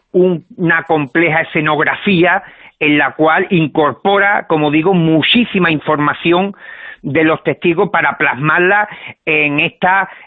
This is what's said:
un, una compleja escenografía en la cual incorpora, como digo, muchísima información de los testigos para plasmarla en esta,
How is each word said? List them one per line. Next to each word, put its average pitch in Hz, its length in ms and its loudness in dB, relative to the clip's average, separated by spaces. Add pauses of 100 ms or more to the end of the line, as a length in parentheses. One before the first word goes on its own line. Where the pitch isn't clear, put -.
(120)
un, 180 340 0 (120)
una 165 260 0
compleja 160 580 0
escenografía 160 1040 0 (360)
en 147 180 2
la 139 160 0
cual 160 380 2
incorpora, 190 960 0
como 151 220 0
digo, 156 240 0
muchísima 165 800 2
información 156 840 -2 (480)
de 147 220 0
los 156 200 0
testigos 165 460 -2
para 147 280 -2
plasmarla 160 720 0 (360)
en 151 340 -2
esta, 180 500 -2 (180)